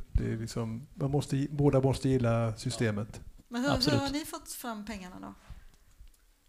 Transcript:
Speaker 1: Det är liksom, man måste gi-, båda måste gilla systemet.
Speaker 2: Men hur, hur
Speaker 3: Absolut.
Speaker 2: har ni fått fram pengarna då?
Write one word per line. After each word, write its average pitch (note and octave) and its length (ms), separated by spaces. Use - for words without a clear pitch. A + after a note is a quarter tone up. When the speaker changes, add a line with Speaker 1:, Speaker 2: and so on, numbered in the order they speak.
Speaker 1:
Det A2+ 200
är A2+ 40
liksom, A2+ 580
man C#3 160
måste C#3 260
gi-, C#3 140
båda C#3+ 300
måste C3 280
gilla A#2 480
systemet. G#2+ 640
Speaker 2:
Men A#3+ 120
hur, C4+ 80
hur - 80
Speaker 3:
Absolut. - 240
Speaker 2:
har C#4 100
ni D4+ 140
fått - 280
fram G#3+ 320
pengarna F#3+ 360
då? G3 140